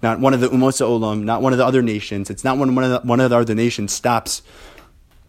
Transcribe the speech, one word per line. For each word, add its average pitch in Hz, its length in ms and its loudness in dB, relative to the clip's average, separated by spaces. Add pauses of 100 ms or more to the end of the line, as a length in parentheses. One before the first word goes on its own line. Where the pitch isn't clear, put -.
Not 113 160 0
one 135 160 4
of 123 60 0
the 123 80 2
Umot 131 320 2
Ha'olam, 110 420 0
not 110 200 -2
one 131 100 2
of 123 60 0
the 127 60 4
other 131 160 2
nations. 104 480 -4
It's 98 140 -12
not 131 160 -2
when 131 160 0
one 131 80 2
of 127 80 0
the, 123 160 0
one 120 140 2
of 127 100 4
the 120 80 4
other 113 160 2
nations 110 380 -2
stops, - 500 -2 (880)